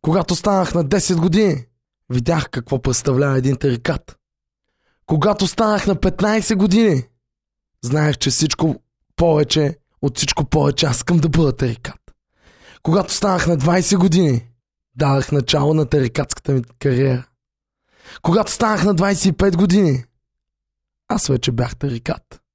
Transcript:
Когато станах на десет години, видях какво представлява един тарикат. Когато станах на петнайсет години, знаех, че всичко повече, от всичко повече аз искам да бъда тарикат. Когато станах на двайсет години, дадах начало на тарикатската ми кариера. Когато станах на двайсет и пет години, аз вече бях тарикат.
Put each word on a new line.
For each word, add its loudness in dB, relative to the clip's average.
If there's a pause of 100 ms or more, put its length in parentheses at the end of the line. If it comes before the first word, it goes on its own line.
Когато 0
станах 0
на 0
десет 0
години, 0 (440)
видях -2
какво -4
представлява 0
един 0
тарикат. -4 (880)
Когато 0
станах 0
на 0
петнайсет 0
години, 2 (800)
знаех, 0
че -2
всичко -2 (340)
повече, 0 (240)
от -4
всичко -4
повече 0
аз -2
искам 0
да 0
бъда 2
тарикат. -6 (800)
Когато 0
станах 0
на 2
двайсет 2
години, 2 (500)
дадах 0
начало 0
на 0
тарикатската -2
ми 0 (160)
кариера. 0 (960)
Когато 2
станах 0
на 4
двайсет 0
и 2
пет 0
години, 2 (1040)
аз -2
вече -2
бях -6
тарикат. -8 (140)